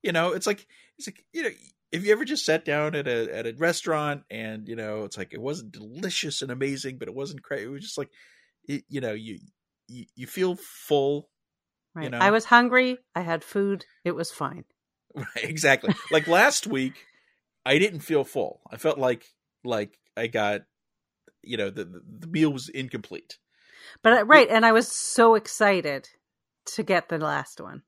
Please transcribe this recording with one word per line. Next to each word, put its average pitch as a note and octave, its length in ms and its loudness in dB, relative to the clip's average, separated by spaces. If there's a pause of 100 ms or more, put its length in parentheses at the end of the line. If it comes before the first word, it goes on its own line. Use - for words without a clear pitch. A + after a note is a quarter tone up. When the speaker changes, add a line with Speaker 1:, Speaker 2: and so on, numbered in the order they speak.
Speaker 1:
You C#4+ 100 -2
know, E3+ 200 2
it's F#3 140 -4
like, G#3 200 -4 (320)
it's - 80 -14
like, - 260 -18
you D#4+ 120 -6
know, A3 60 -4 (440)
have F3 100 -4
you G#3 80 4
ever A3+ 120 2
just C#4+ 200 -4
sat - 200 0
down D3+ 300 -2
at C#3+ 140 -4
a, A#2 260 -2
at A2+ 120 -6
a A#2 100 -8
restaurant D#3 720 -2
and, A2 380 -10
you A2+ 80 -8
know, G#2+ 280 -6
it's G2 120 -12
like, F#2+ 160 -10
it - 80 -12
wasn't B2+ 320 -8
delicious C#3 720 -8
and C3 80 -8
amazing, C3+ 480 -6
but G#2+ 100 -10
it G2 60 -14
wasn't C#3 280 -10
cra-, C#3 180 -8
it A2 100 -10
was C#3 120 -14
just - 160 -12
like, C#3+ 120 -8 (540)
it, C#3+ 240 -8
you C#3 120 -8
know, A#2 120 -4
you, A2 260 -12 (500)
you, A#2+ 160 -18 (100)
you B2 120 -14
feel F3+ 300 -2
full, D3 760 0 (640)
Speaker 2:
Right. D#3+ 100 -8
Speaker 1:
you D3 60 -6
know? A#2+ 80 -6
Speaker 2:
I F#3+ 120 6
was A3 160 2
hungry. B3 520 4 (160)
I - 80 -2
had E3 220 -4
food. G3 420 -4 (180)
It F3 80 -2
was E3 180 -6
fine. C#3+ 400 -8
Speaker 1:
<laughs> - 40 -20 (400)
Right, B2 300 -8
exactly. D#3 500 2 (160)
Like, D3+ 160 4
last G3+ 400 4
week, C3 380 -4 (600)
I C#3 120 4
didn't F3+ 220 2
feel D3 240 0
full. - 460 -6
I A2 80 -16
felt D#3+ 200 0
like, B2+ 280 0 (360)
like, G#2+ 360 -4 (180)
I A2+ 100 -4
got, G#2 360 0 (800)
you A#2 160 -8
know, G2+ 100 -2
the, G2 160 -8
the, F2 180 -18 (180)
the - 60 -16
meal D#3 260 2
was C3 180 -10
incomplete. B2 680 -12 (680)
Speaker 2:
But, A3+ 120 8
uh, A3 100 4
right, C#4 240 8
Speaker 1:
But A3 60 2
Speaker 2:
and A3+ 100 6
I A3+ 80 8
was A3+ 180 4
so - 440 4
excited F#3 760 0 (580)
to - 160 -8
get F3 280 0
the E3 80 -2
last D3 420 -4
one. - 280 -16